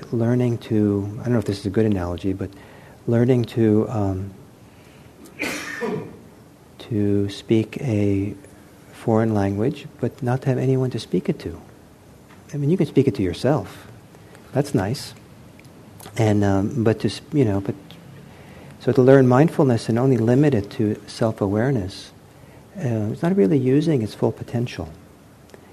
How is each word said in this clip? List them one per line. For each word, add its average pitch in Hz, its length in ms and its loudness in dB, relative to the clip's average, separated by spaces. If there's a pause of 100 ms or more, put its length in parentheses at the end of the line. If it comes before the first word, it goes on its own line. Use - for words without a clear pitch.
(120)
learning 120 480 0
to, 101 600 -2
I - 20 -12
don't 123 100 -2
know 120 60 2
if 101 60 -4
this 98 140 -4
is - 60 -14
a 101 60 -4
good 110 140 2
analogy, 92 480 -2
but 95 160 -8 (580)
learning 120 380 2
to, 110 440 2
um, 98 440 -4 (1040)
<coughs> - 720 -8 (680)
to 101 500 0
speak - 520 -2
a 101 540 0 (640)
foreign 113 320 2
language, 101 540 -2 (120)
but - 220 -6
not 127 220 -2
to 139 60 0
have 127 100 0
anyone 131 320 0
to 113 80 -6
speak - 280 -4
it - 120 -4
to. 82 200 -10 (920)
I 143 40 -8
mean, 143 120 0
you 185 80 2
can 180 80 2
speak - 220 2
it 113 80 0
to 104 80 -2
yourself. 95 640 -2 (640)
That's 143 220 -2
nice. 107 400 -4 (1000)
And, 104 260 2
um, 101 400 0
but 110 160 2
to, 117 80 -4
s-, - 140 -6 (120)
you 143 100 2
know, 101 180 0
but, 104 120 -6 (1080)
so 127 120 0
to 127 100 4
learn 131 260 8
mindfulness 131 640 4
and 113 80 2
only 131 200 2
limit 127 360 4
it 101 180 -2
to 107 360 -2
self-awareness, 110 1040 -2 (640)
uh, 113 340 -4
it's 127 120 -6
not 185 120 0
really 190 220 4
using 135 460 2
its 104 100 -6
full 117 180 0
potential. 113 600 -8 (800)